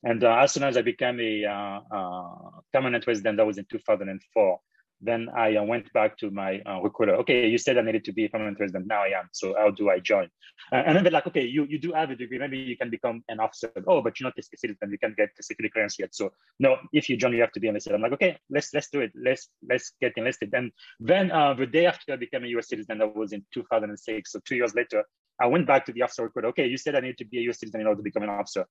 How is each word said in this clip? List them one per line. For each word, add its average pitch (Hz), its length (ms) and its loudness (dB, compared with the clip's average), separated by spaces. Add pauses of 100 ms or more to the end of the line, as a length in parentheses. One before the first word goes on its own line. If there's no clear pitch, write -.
And, 117 200 0
uh, 117 140 8
as 135 140 6
soon 139 120 -2
as 135 120 0
I 127 60 2
became 120 380 -2
a, 107 260 -2
uh, 101 340 -6 (160)
uh, 90 540 -8 (240)
permanent 127 340 0
resident, 107 300 0
that 107 80 6
was 101 140 -2
in 98 100 -10
two 110 100 -6
thousand 101 300 0
and 95 120 -8 (120)
four. 95 260 4 (420)
Then 117 340 -2
I, 110 200 2
uh, 104 80 2
went 113 300 -2
back 107 260 2
to 107 100 -6
my, 98 220 -4 (100)
uh, 98 200 -6
recruiter. 101 400 2
"Okay, 123 260 4
you 113 100 2
said 127 200 2
I 120 40 4
needed 110 240 0
to 101 80 -8
be 107 120 0
a 104 40 -2
permanent 107 300 -6
resident. 95 280 -4
Now 107 160 0
I 98 160 0
am. 90 120 -10
So 95 260 -4
how 107 140 6
do 101 180 0
I 92 100 4
join?" 95 280 2 (440)
Uh, 127 140 2
and 156 100 6
then 190 80 6
they're 175 80 6
like, 160 160 2
"Okay, 143 180 0 (100)
you, 147 100 2
you 147 140 -6
do 160 140 -4
have 156 180 0
a 131 40 -8
degree. 123 220 -8
Maybe 135 220 -6
you 127 180 -8
can 120 120 -4
become 113 380 -4
an 110 120 -8
officer." 110 320 -4 (160)
"Oh, 139 140 4
but 117 180 -4
you're 131 100 -4
not - 80 -14
a 127 60 -12
citizen. 104 480 -10
You 101 80 -8
can't 107 180 -4
get 104 180 2
the - 80 -18
security 107 280 -8
clearance 104 260 -2
yet. 95 160 -6
So 98 180 -6 (280)
no, 131 180 6 (160)
if 147 160 2
you 127 80 0
join, 123 160 2
you 117 80 2
have 113 120 2
to 107 60 -8
be 107 80 -2
enlisted." 104 260 -2
I'm 104 80 0
like, 117 120 0
"Okay, 165 240 0 (120)
let's, 143 260 -2
let's 147 140 -4
do 143 120 -4
it. 110 140 -4
Let's, 127 340 -2 (180)
let's 127 320 -2
get 123 180 0
enlisted." 113 360 -4
And 123 180 -2 (280)
then, 180 320 2
uh, 147 240 4
the 127 100 -2
day 156 220 4
after - 260 -2
I - 40 -4
became 120 260 -6
a 123 40 -8
U 117 120 -2
S 110 100 -8
citizen, 107 300 -6
that 107 160 0
was 107 180 -4
in 101 100 -10 (100)
two 120 160 -6
thousand 107 200 0
and 104 100 -12
six. 107 320 -8
So 107 140 -10
two 135 100 -4
years 120 200 0
later, 110 280 0 (360)
I 123 80 4
went 151 180 4
back 131 200 4
to 123 80 -10
the 117 100 0
officer 123 200 -4
recruiter. 113 260 -4
"Okay, 131 180 -2
you 127 100 -4
said 143 180 -4
I 139 40 4
need 127 180 -8
to 123 80 -14
be 117 140 -8
a - 20 -2
U 120 80 -2
S 113 100 -6
citizen 110 220 -8
in 107 60 0
order 104 100 2
to 104 60 -10
become 104 200 -4
an 107 60 -4
officer." 101 420 -4